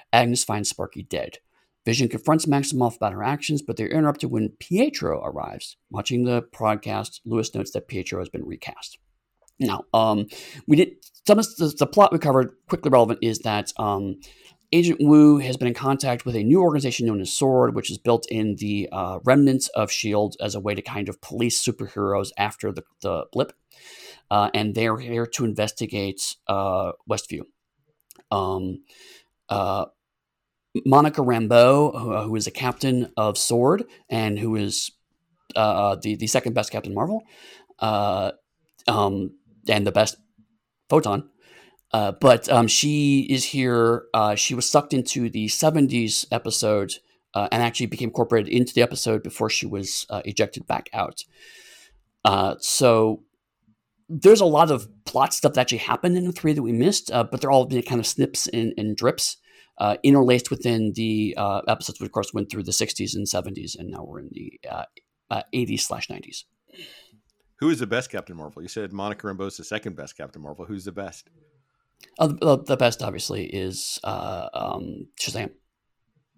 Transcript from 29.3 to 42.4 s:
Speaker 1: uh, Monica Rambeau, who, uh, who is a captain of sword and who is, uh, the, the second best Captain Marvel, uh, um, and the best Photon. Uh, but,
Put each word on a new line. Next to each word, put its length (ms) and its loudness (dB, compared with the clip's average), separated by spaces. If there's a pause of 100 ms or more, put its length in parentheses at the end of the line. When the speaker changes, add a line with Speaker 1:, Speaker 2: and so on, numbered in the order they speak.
Speaker 1:
uh, 380 -2 (1000)
Monica 380 4
Rambeau, 760 4
who, 140 -6
uh, 120 -4
who 120 -4
is 100 -2
a 40 -6
captain 640 -2
of 220 0
sword 460 2 (260)
and 280 -2
who 160 -2
is, 360 -4 (640)
uh, 400 2
the, 180 -4
the 120 -4
second 260 0
best 180 -2
Captain 220 -8
Marvel, 300 -4 (560)
uh, 540 -2 (540)
um, 440 0 (360)
and 200 2
the 60 0
best 260 2 (720)
Photon. 400 0 (600)
Uh, 220 0
but, 380 6